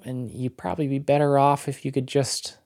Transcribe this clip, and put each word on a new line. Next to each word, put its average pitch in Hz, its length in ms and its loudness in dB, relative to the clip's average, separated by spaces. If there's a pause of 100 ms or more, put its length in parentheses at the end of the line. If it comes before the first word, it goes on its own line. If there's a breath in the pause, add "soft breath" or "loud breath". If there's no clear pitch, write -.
and 127 280 -8
you'd 127 260 -8
probably 175 300 -4
be 135 100 -2
better 143 400 4
off 139 300 4
if 139 180 -8
you 139 60 -2
could 131 160 -2
just - 580 -2